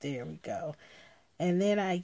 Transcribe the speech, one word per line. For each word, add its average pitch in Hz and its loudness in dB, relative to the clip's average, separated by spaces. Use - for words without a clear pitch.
There 139 -4
we 156 -10
go. 151 -6
And 175 4
then 208 4
I 185 0